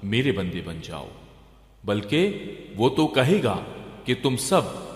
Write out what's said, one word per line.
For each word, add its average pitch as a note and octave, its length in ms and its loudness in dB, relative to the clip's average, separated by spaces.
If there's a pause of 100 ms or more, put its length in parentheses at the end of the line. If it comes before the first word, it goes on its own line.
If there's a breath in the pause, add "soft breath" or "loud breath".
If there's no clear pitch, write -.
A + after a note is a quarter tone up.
मेरे A2+ 280 2
बंदे F2+ 300 -2
बन D#2+ 200 -8
जाओ, D#2 260 -10 (760)
बल्कि G#2+ 420 2 (480)
वो A2 140 4
तो D#3 180 2
कहेगा C3 480 4 (500)
कि B2+ 100 2
तुम C3 200 0
सब E3 280 2 (320)